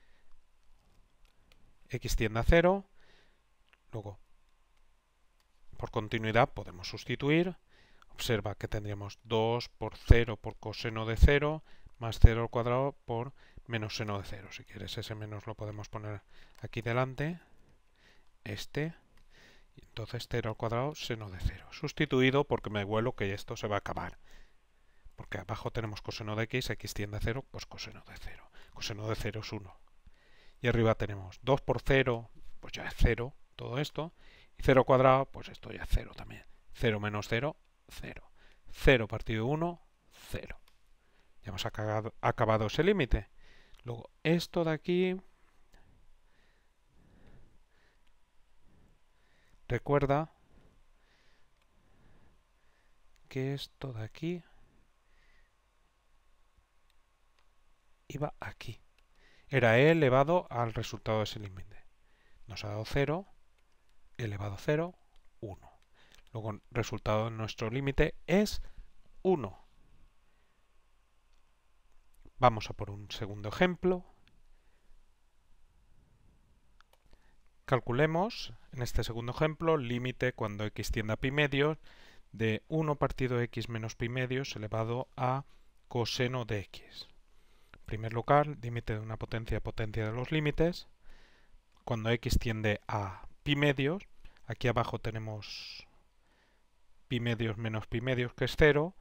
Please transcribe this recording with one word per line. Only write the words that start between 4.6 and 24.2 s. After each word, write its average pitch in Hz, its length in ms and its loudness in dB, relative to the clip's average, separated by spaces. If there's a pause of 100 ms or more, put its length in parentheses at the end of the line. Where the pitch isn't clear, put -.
por - 140 -6
continuidad, 110 580 2
podemos 90 400 -12
sustituir. 151 680 0 (540)
Observa 104 460 -2
que - 120 -8
tendríamos 101 560 -6
dos 117 460 2
por - 260 -8
cero 117 400 8
por - 220 -10
coseno 110 480 -6
de 113 100 0
cero, 147 480 6 (360)
más 113 200 -6
cero 117 220 10
al 117 80 0
cuadrado 123 560 0
por 120 260 -4 (340)
menos 110 300 -4
seno 104 220 -2
de 98 80 -6
cero. 98 260 -10
Si - 140 -14
quieres 98 320 -10
ese 110 180 -8
menos 107 320 -10
lo 110 80 -8
podemos 104 320 -10
poner 107 340 -10 (360)
aquí - 240 -8
delante, 131 580 -2 (1040)
este, 143 500 -6 (840)
y - 80 -20
entonces - 440 -10
cero 117 200 -2
al 110 80 -6
cuadrado 120 380 -2
seno 110 340 -8
de 92 100 -12
cero. - 320 -2
Sustituido 139 720 2
porque - 260 -2
me 104 140 -2
huelo 110 320 0
que 98 180 -2
esto - 220 -8
se 113 140 -6
va 101 80 0
a - 20 0
acabar. 87 400 -8 (960)